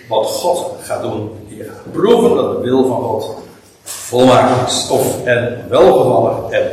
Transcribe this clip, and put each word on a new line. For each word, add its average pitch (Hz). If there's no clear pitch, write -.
wat -
God -
gaat 120
doen. 107
Je -
gaat -
proeven -
dat -
de -
wil 127
van -
God -
volmaakt 127
is. -
Of -
en 117
welgevallig 127
en 110